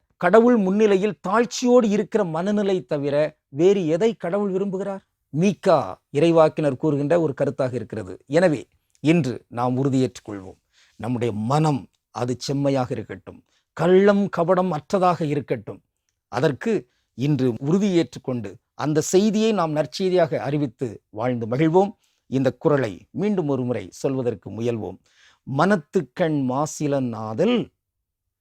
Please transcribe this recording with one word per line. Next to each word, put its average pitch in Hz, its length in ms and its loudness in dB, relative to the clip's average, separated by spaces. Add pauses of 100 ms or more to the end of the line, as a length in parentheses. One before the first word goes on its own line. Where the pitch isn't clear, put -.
(220)
கடவுள் 226 380 6
முன்னிலையில் 202 640 2
தாழ்ச்சியோடு 240 680 2
இருக்கிற 208 380 0
மனநிலை 190 580 -2
தவிர 143 300 -2 (360)
வேறு 185 360 4
எதை 175 280 2
கடவுள் 190 380 -4
விரும்புகிறார்? 190 500 -6 (300)
மீகா 175 440 2 (360)
இறைவாக்கினர் 156 640 4
கூறுகின்ற 143 420 0
ஒரு 147 140 0
கருத்தாக 139 400 -4
இருக்கிறது. 107 400 -8 (140)
எனவே 151 320 2 (440)
இன்று 143 300 2 (160)
நாம் 123 260 -2
உறுதியேற்றுக் 131 520 0
கொள்வோம், 98 300 -14 (420)
நம்முடைய 117 320 -4 (140)
மனம் 147 360 0 (340)
அது 123 240 -4
செம்மையாக 139 520 -2
இருக்கட்டும், 98 480 -12 (380)
கள்ளம் 196 520 4
கபடம் 180 420 0
அற்றதாக 175 540 0
இருக்கட்டும். 139 560 -6 (500)
அதற்கு 131 400 -2 (460)
இன்று 131 320 2 (120)
உறுதியேற்றுக்கொண்டு 147 880 -2 (240)
அந்த 151 300 0
செய்தியை 214 480 2
நாம் 165 220 -2
நற்செய்தியாக 165 640 0
அறிவித்து 135 500 -4 (220)
வாழ்ந்து 113 360 -4
மகிழ்வோம். 160 440 2 (380)
இந்த 131 260 0
குறளை 131 380 0 (180)
மீண்டும் 180 400 -2
ஒரு 127 140 -2
முறை 107 280 -4
சொல்வதற்கு 131 560 -4
முயல்வோம். 107 480 -6 (500)
"மனத்துக்கண் 160 1000 0
மாசிலன் 139 720 -2
ஆதல் 131 380 -2 (840)